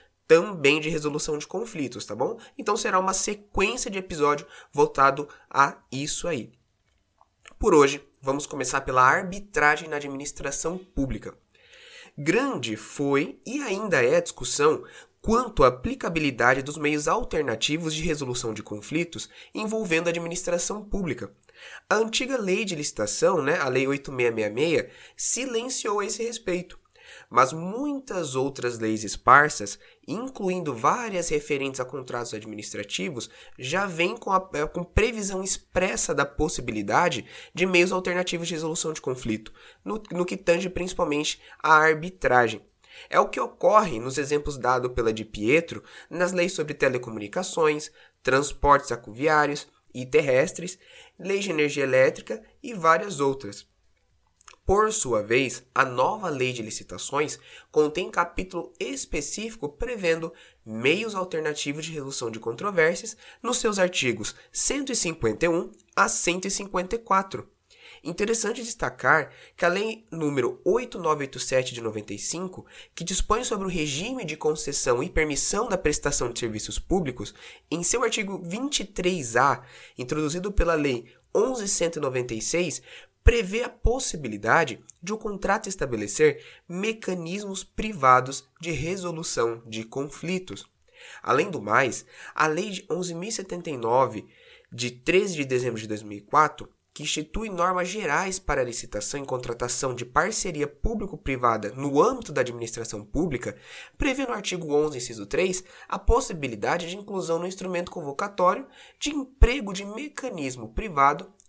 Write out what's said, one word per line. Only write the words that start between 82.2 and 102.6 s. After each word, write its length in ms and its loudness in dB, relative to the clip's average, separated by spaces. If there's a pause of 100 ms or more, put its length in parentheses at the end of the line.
e 80 -4
seis, 400 0 (420)
prevê 380 4
a 80 -4
possibilidade 1120 0 (160)
de 140 -6
o 40 -4
contrato 520 -2
estabelecer 720 0 (240)
mecanismos 960 -4
privados 840 2 (100)
de 120 -6
resolução 960 -4
de 160 -6
conflitos. 800 -8 (560)
Além 300 0
do 100 -6
mais, 420 2 (300)
a 140 2
Lei 240 -2
de 180 -10
onze 240 -2
mil 160 -6
e 20 -6
setenta 380 -6
e 80 -6
nove, 480 2 (460)
de 180 -4
treze 460 0
de 100 -2
dezembro 340 0
de 80 -8
dois 140 -6
mil 160 -12
e 40 -16
quatro, 460 2 (260)
que 100 -12
institui 460 -4
normas 380 0
gerais 500 -2
para 220 -2
a 60 0
licitação 580 -6
e 20 -12
contratação 720 -4
de 80 -8
parceria 640 -2
público-privada 1040 -2
no 300 2
âmbito 320 2
da 80 2
administração 600 -6